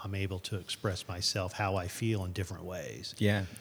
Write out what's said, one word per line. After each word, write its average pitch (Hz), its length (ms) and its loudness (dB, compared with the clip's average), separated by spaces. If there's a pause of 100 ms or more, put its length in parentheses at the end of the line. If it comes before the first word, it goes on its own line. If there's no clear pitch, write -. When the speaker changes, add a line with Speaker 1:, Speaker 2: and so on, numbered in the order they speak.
Speaker 1:
I'm 98 120 -4
able 95 260 0
to - 160 -4
express - 500 -2
myself, 90 460 0
how 98 240 2
I 90 120 0
feel 110 360 0
in 90 80 -2
different 90 320 -4
ways. 87 540 -6
Speaker 2:
Yeah, 101 260 6 (160)